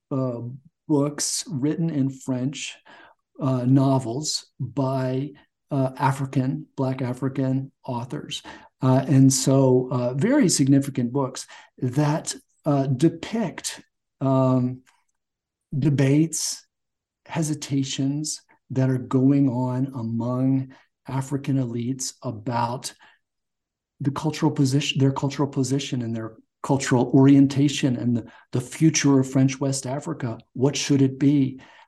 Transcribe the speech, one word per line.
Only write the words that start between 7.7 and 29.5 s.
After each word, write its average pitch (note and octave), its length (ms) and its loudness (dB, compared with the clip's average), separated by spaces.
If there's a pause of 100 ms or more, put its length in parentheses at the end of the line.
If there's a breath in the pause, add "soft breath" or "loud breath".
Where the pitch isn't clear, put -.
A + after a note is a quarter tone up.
authors. - 580 -10 (380 loud breath)
Uh, C3 260 4
and C3+ 240 6
so, C3 600 4
uh, B2 220 -2
very G#3+ 340 2
significant C3+ 640 2
books C3 340 -4 (300 loud breath)
that, D3 580 -2 (300)
uh, C#3 220 0
depict, E3 960 -2 (380)
um, C3 600 2 (1000)
debates, C#3+ 880 0 (600)
hesitations C#3+ 1120 -4 (300 soft breath)
that C3 180 0
are C3 160 -2 (160)
going C#3 280 6
on B2+ 460 -2
among B2+ 800 -2 (340 loud breath)
African C3+ 500 -4
elites B2 680 -4
about A#2+ 720 -6 (1080 soft breath)
the C3+ 120 -4 (120)
cultural D#3 280 0
position, C#3 480 0
their C3+ 120 2
cultural C#3 360 -4
position C3+ 540 -4
and A2+ 140 -6
their A2 200 -10 (260)
cultural C3+ 520 0
orientation C#3 840 6
and A#2+ 200 0
the, A2+ 80 -6 (280 loud breath)
the B2+ 80 0
future C#3+ 600 2
of C3 100 -2
French C3+ 300 2